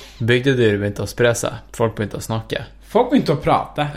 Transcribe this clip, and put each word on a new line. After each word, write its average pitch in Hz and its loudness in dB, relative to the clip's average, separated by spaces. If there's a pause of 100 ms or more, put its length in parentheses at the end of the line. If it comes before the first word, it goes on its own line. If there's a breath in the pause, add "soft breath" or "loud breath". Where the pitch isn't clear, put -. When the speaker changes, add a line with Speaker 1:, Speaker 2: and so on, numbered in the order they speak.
(180 loud breath)
Speaker 1:
Bygdedyr 120 2
begynte 101 -4
å 98 -8
spre 120 2
seg. - -6 (120)
Folk 117 -2
begynte 104 -4
å - -12
snakke. - -6 (160)
Speaker 2:
Folk - 0
begynte 165 4
å 147 -6
prate. 147 0 (100)